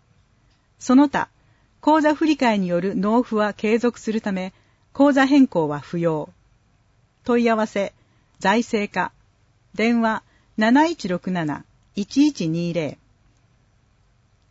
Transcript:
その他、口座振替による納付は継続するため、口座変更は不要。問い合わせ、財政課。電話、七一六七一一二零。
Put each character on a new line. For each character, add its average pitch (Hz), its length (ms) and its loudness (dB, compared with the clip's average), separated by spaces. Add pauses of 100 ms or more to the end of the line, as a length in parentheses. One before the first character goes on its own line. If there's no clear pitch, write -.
(800)
そ - 160 0
の 285 140 6
他、 - 200 -6 (520)
口 302 200 2
座 302 140 2
振 302 100 -4
替 262 320 0
に 185 120 -2
よ 175 120 -2
る 190 160 -4
納 214 260 0
付 226 140 -6
は 208 160 -2
継 220 260 -2
続 233 220 -4
す 220 120 -6
る 220 80 -4
た 208 120 -6
め、 185 200 -8 (400)
口 285 200 4
座 269 140 2
変 269 200 4
更 160 220 -2
は 147 100 -6
不 170 220 -8
要。 160 300 -4 (920)
問 240 200 0
い 233 40 2
合 226 80 0
わ 220 100 -2
せ、 - 260 -6 (460)
財 202 220 0
政 208 320 -6
課。 - 200 -6 (640)
電 233 260 0
話、 220 220 -2 (340)
七 247 300 4
一 330 200 -6
六 180 240 -6
七 160 340 -6 (300)
一 262 320 0
一 233 220 -4
二 170 240 -4
零。 151 260 -6 (1500)